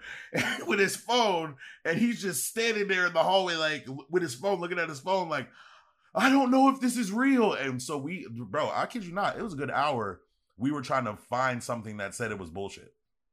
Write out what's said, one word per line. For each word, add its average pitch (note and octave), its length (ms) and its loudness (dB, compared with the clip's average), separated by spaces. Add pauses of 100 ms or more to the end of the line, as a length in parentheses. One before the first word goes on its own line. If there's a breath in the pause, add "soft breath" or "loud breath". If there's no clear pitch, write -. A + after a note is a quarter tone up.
(320 loud breath)
<laughs> - 360 -2
with E4 120 2
his F#3+ 160 2
phone. F#3 600 0 (280 loud breath)
And E3 140 0
he's A3+ 240 2
just F3+ 240 -2
standing A3 420 0
there F#3 200 4
in F3 60 0
the D#3+ 100 4
hallway, F#3 320 4
like, D#3 300 0
w-, C3+ 220 -10
with F3 140 2
his C3+ 140 -4
phone, F#3 240 0
looking F3 180 -4
at E3 120 -2
his C#3 100 -10
phone, F3+ 300 -2
like, C#3 200 -4 (640 soft breath)
"I B3+ 160 4
don't C4+ 220 6
know C4 180 8
if - 100 0
this B3 160 0
is G#3+ 160 -2
real." A#3 420 4
And B2+ 280 -2
so D3 160 -4
we, D3+ 320 -8
bro, A#2 420 -2
I A#2+ 140 0
kid A3+ 180 -8
you E3+ 100 -12
not, F3+ 260 -2
it - 20 -6
was G#3 120 -8
a C#3 40 -8
good C3+ 140 -4
hour. A#2 500 -2 (360)
We B2 140 0
were C#3+ 120 -4
trying C3 220 0
to G#2+ 100 -4
find B2 480 -2
something A2 340 -8
that G2+ 160 -6
said A2 180 -4
it G#2 60 -6
was F2 140 -10
bullshit. G2 420 -10 (400)